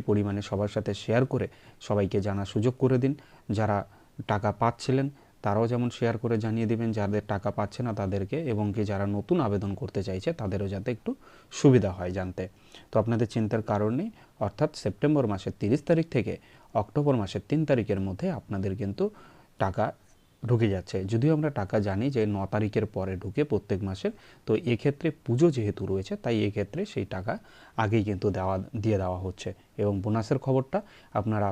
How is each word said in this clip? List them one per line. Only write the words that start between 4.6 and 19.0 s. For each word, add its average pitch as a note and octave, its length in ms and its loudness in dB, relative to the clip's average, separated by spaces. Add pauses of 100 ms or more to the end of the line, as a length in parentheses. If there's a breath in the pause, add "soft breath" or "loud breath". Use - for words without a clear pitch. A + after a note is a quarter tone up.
পাচ্ছিলেন C3 460 2 (360 loud breath)
তারাও G#2+ 280 4
যেমন A#2+ 260 2
শেয়ার A#2 260 2
করে A#2 120 2 (100)
জানিয়ে A2+ 260 0
দিবেন A2+ 260 0
যাদের G#2 260 0 (100)
টাকা G2+ 240 -2
পাচ্ছে G#2 300 -4
না A2+ 120 -2
তাদেরকে, G2 380 -2 (160)
এবং G#2 120 0 (100)
কি G#2+ 60 0 (100)
যারা G2+ 140 0 (120)
নতুন F3+ 200 0 (100)
আবেদন G2+ 240 0 (100)
করতে - 260 -4
চাইছে F#2+ 220 -4 (120)
তাদেরও G2+ 320 -2
যাতে G2+ 220 -4
একটু - 160 -6 (480 loud breath)
সুবিধা B2 380 8
হয় F2+ 200 -4
জানতে। F#2 260 -6 (460 loud breath)
তো - 120 -8
আপনাদের A2+ 340 0
চিন্তার A2 360 0
কারণ G#2 280 2
নেই, A3 100 -4 (360 loud breath)
অর্থাৎ D3+ 240 0 (140)
সেপ্টেম্বর D3 480 2
মাসের G2 300 -4
তিরিশ A2 280 2
তারিখ E3 160 4 (100)
থেকে G#2 180 0 (480 loud breath)
অক্টোবর C#3+ 400 2
মাসের G2 280 -4
তিন D3+ 100 2 (100)
তারিখের G#2+ 380 2
মধ্যে G2 200 -4 (120)
আপনাদের G2 320 -4 (100)
কিন্তু G2+ 220 -2 (600 loud breath)